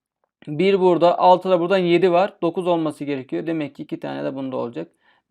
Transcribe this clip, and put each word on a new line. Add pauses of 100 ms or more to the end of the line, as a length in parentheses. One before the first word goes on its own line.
(480)
bir
burada,
altı
da
buradan,
yedi
var.
Dokuz
olması
gerekiyor.
Demek
ki
iki
tane
de
bunda
olacak. (400)